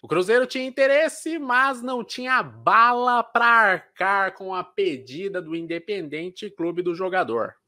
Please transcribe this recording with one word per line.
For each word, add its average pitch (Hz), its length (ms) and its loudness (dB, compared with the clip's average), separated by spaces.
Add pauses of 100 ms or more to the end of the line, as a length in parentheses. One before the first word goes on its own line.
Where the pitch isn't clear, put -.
O - 60 -20
Cruzeiro 202 400 2
tinha 262 180 -6
interesse, 285 720 0
mas 262 420 0
não 247 220 -6
tinha 254 400 -2
bala 233 800 2
pra 233 220 2
arcar 196 880 2
com 190 200 -10
a 185 100 -4
pedida 175 760 -6
do 160 140 -10
Independente 170 960 -8
Clube 175 320 -4
do 175 120 -2
jogador. 160 600 -2 (140)